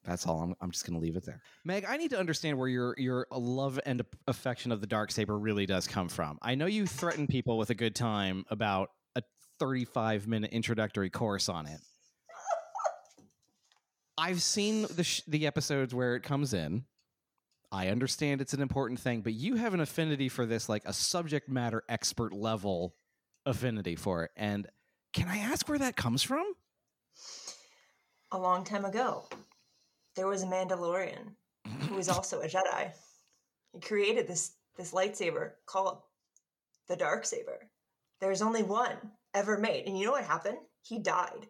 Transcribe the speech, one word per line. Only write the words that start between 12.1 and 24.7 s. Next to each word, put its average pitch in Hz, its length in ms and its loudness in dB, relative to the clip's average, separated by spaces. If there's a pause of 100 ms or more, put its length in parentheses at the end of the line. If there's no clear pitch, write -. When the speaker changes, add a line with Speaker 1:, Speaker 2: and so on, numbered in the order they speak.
Speaker 1:
I've 170 260 2
seen 214 520 2
the 170 100 2
sh-, - 220 0
the 151 200 2
episodes 139 480 2
where 123 200 2
it 127 80 -2
comes 143 320 2
in. 87 300 0 (880)
I 95 160 0
understand 135 520 0
it's 135 120 -4
an 143 100 0
important 127 380 0
thing, 120 220 0
but 113 100 0
you 156 220 -2
have 226 200 2
an 175 60 2
affinity 147 480 0
for 123 160 0
this, 113 240 0
like, 107 180 0
a 101 60 -4
subject 156 560 0
matter 120 400 0
expert 113 440 -2
level 98 640 0 (500)
affinity 110 480 0
for 85 300 0
it. - 120 -8
And 104 300 -2 (460)